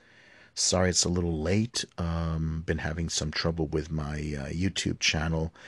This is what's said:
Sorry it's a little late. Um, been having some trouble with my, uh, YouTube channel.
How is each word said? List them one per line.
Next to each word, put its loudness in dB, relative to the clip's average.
Sorry 2
it's 2
a 2
little 0
late. 0
Um, 0
been 0
having -2
some -2
trouble 0
with -2
my, -4
uh, -4
YouTube 0
channel. 0